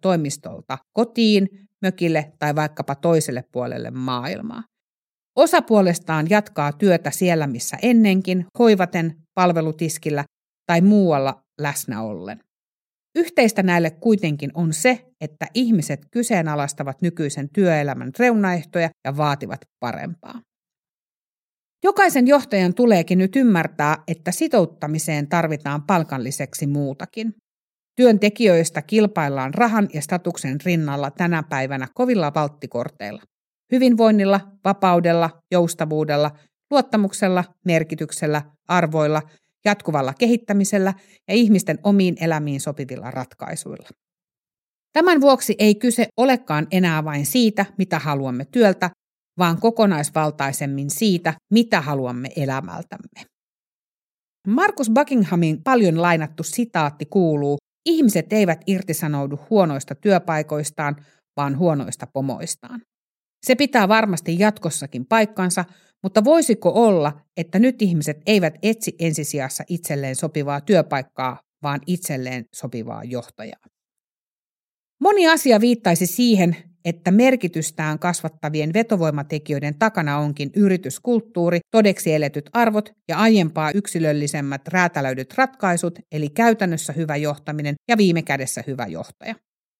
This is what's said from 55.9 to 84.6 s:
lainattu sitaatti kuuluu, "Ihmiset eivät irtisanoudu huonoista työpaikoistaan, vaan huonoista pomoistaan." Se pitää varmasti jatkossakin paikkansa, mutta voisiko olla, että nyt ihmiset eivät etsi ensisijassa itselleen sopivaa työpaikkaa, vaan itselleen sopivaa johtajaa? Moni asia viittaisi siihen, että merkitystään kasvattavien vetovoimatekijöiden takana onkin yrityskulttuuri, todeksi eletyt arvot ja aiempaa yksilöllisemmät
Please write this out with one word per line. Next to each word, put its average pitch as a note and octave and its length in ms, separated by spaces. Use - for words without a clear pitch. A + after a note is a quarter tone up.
lainattu E3 420
sitaatti D#3 640
kuuluu, D3 520
"Ihmiset B3+ 480
eivät F3+ 340
irtisanoudu D3+ 720
huonoista D#3 460
työpaikoistaan, D3+ 1000
vaan C#3 200
huonoista D3 560
pomoistaan." C#3 680
Se B3+ 100
pitää B3+ 320
varmasti G3 520
jatkossakin E3 640
paikkansa, G#3 600
mutta G3 200
voisiko B3+ 520
olla, F3+ 460
että E3+ 220
nyt B3+ 220
ihmiset D#3 440
eivät F3+ 280
etsi A3 360
ensisijassa D3+ 720
itselleen C#3+ 460
sopivaa C#3+ 460
työpaikkaa, C#3 800
vaan C#3+ 240
itselleen C3 580
sopivaa A2+ 480
johtajaa? A#2+ 580
Moni F#4+ 260
asia C#4 340
viittaisi G3+ 460
siihen, F#3+ 480
että E3+ 260
merkitystään E3+ 880
kasvattavien D#3 760
vetovoimatekijöiden D3+ 1080
takana E3 380
onkin D3 380
yrityskulttuuri, F#3+ 1040
todeksi G3+ 420
eletyt D3 400
arvot G#3+ 360
ja D#3+ 100
aiempaa E3+ 540
yksilöllisemmät D3 960